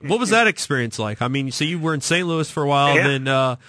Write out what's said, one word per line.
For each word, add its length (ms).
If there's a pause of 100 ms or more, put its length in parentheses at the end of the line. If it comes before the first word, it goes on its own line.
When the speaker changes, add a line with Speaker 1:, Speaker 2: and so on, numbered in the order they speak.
Speaker 1:
what 200
was 100
that 160
experience 540
like? 200
I 60
mean, 240
so 140
you 160
were 120
in 80
Saint 280
Louis 200
for 140
a 60
while, 260
Speaker 2:
Yeah. 140
Speaker 1:
then, 180
uh, 300 (120)